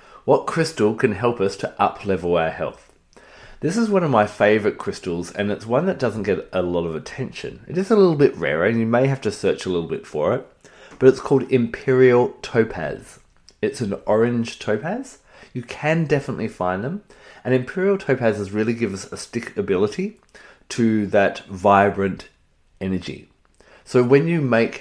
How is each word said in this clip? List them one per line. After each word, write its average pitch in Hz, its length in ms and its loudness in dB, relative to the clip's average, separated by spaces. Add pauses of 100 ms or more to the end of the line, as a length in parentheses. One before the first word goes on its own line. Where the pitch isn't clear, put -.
(240)
what - 220 2
crystal 117 480 0
can 110 180 0
help 117 280 -2
us 98 160 -2
to - 260 -8
up - 240 -2
level 87 320 0
our 80 120 0
health? - 420 -10 (680)
This 165 160 -2
is 226 140 0
one 185 140 2
of 147 60 0
my 107 160 4
favourite 107 520 2
crystals, 87 540 -6
and 101 180 -4
it's 107 160 -8
one 135 200 0
that 175 120 -2
doesn't 110 240 -2
get 95 300 -4
a 92 100 -2
lot 87 240 -2
of 82 80 -6
attention. - 760 -12
It 156 80 -8
is 190 140 -2
a 220 60 4
little 180 180 6
bit 143 220 4
rarer, 80 280 0
and 117 140 2
you 113 80 0
may 120 220 2
have 131 140 -2
to 104 100 -2
search - 340 -2
a 92 40 -2
little 85 180 -2
bit - 180 -8
for 78 280 -2
it, - 120 -6 (520)
but 131 100 6
it's 131 120 4
called 131 320 0
Imperial 123 880 4
Topaz. 80 800 -4 (420)
It's 107 200 -4
an 98 140 -4 (120)
orange 117 520 0
topaz. 165 600 -6 (340)
You 123 100 -8
can 160 440 -2
definitely 135 420 -2
find 92 340 -4
them. 170 200 -8 (420)
And 123 80 -2
Imperial 185 460 0
Topazes 107 560 -2
really 110 180 0
give 113 220 -2
us - 180 -12
a 98 60 -12
stick - 400 -10
ability 101 600 0 (520)
to 110 380 2
that 98 380 2
vibrant 98 840 2 (520)
energy. - 480 -6 (560)
So 123 180 2
when 139 260 4
you 170 120 0
make 117 400 0